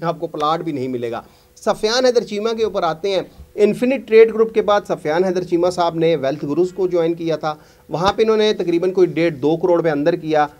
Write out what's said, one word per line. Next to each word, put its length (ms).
आपको 220
प्लॉट 360
भी 100
नहीं 160
मिलेगा। 340
सफियान 440
हैदर 180
चीमा 280
के 120
ऊपर 200
आते 240
हैं। 160
इन्फिनिट 480
ट्रेड 260
ग्रुप 220
के 80
बाद 220
सफियान 400
हैदर 200
चीमा 260
साहब 280
ने 180
वेल्थ 280
गुरुज 280
को 160
ज्वाइन 260
किया 220
था, 200
वहाँ 220
पे 100
इन्होंने 320
तकरीबन 360
कोई 180
डेढ़ 280
दो 200
करोड़ 200
रुपये 160
अंदर 240
किया, 320